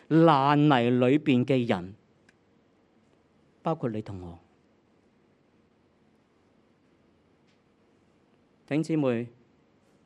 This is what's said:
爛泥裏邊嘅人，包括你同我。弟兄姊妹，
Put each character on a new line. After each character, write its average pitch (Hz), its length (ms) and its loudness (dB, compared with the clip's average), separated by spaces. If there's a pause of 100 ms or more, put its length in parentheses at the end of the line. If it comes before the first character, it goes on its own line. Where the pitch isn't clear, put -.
爛 147 480 4
泥 127 420 2
裏 127 180 2
邊 135 280 0
嘅 127 200 -2
人， 95 300 -6 (1700)
包 165 100 -4
括 151 160 -6
你 107 140 -8
同 98 180 -16
我。 87 160 -16 (4000)
弟 139 80 -8
兄 156 80 -2
姊 160 140 -6
妹， 120 320 -2 (760)